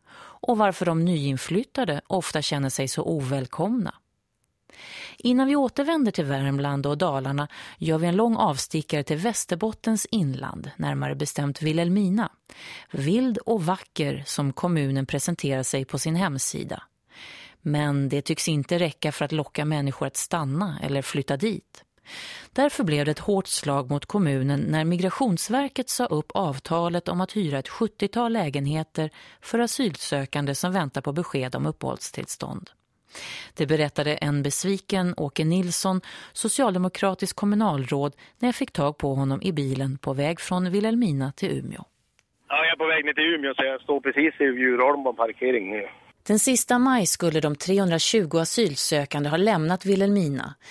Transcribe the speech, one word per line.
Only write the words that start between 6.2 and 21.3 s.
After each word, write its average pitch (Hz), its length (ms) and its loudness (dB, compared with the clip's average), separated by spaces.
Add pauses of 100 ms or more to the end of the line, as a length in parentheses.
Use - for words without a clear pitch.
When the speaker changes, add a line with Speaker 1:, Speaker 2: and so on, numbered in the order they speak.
Speaker 1:
Värmland 139 600 0
och 147 120 0
Dalarna 143 500 0 (300)
gör 160 200 2
vi 165 80 2
en 175 100 2
lång 226 200 4
avstickare 156 640 0
till 147 140 -2
Västerbottens 214 880 -2
inland, 139 720 -2
närmare 139 380 -2
bestämt 143 480 -4
Vilhelmina. 180 720 2 (580)
Vild 208 480 2
och 208 280 0
vacker 143 600 -2
som 143 260 -2
kommunen 139 540 0
presenterar 139 560 -2
sig 135 220 -2
på 143 140 -4
sin 160 180 -2
hemsida. - 680 -4 (840)
Men 147 420 2
det 143 140 0
tycks - 260 -2
inte 156 300 0
räcka 151 340 0
för - 120 -2
att 139 80 -2
locka 151 320 -2
människor 143 420 0
att 135 100 -6
stanna 156 680 -2
eller 139 200 -2
flytta 143 340 -2